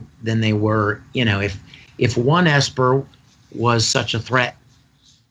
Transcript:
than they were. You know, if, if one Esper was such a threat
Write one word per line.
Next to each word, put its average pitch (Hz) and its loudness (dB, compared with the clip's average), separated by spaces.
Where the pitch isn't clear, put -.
than 113 -2
they 110 0
were. 107 0
You 127 0
know, 101 0
if, 101 -4
if 117 0
one 156 2
Esper 135 0
was 117 0
such 120 -2
a 117 -2
threat 123 -2